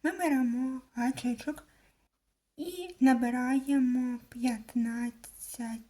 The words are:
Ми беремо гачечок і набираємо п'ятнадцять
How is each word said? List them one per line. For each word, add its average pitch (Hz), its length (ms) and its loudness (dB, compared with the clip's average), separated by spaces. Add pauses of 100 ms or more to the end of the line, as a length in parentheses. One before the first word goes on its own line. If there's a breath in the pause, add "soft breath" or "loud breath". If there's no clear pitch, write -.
Ми 320 80 2
беремо 262 680 2 (120)
гачечок 247 720 -2 (880 soft breath)
і 359 420 -8
набираємо 254 1200 2 (100)
п'ятнадцять 233 1600 -4